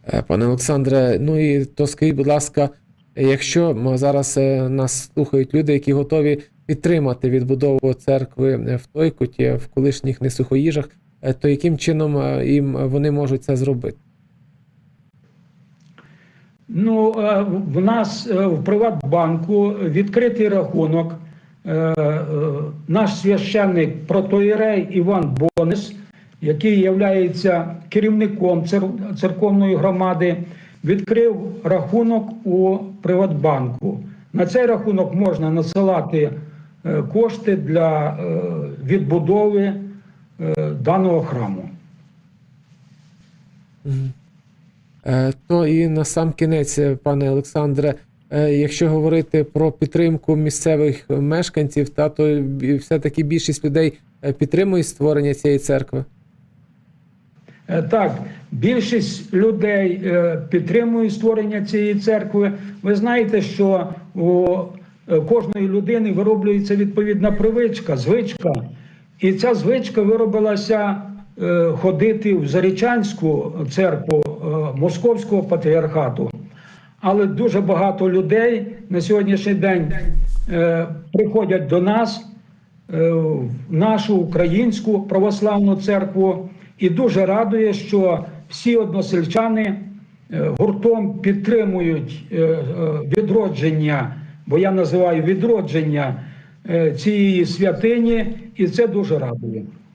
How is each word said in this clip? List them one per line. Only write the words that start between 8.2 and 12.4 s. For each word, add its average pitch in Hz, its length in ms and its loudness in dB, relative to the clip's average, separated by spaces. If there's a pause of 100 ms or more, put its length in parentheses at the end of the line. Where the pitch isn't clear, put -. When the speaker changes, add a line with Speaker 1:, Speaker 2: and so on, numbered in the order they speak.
Speaker 1:
е, 127 80 -2
в 127 100 -8
Тойкуті, 127 640 0
в 123 240 -2
колишніх 135 460 0
Несухоїжах, 139 680 0 (340)
е, 131 100 -2
то 147 160 0
яким 147 300 0
чином, 156 400 0
е, 135 280 0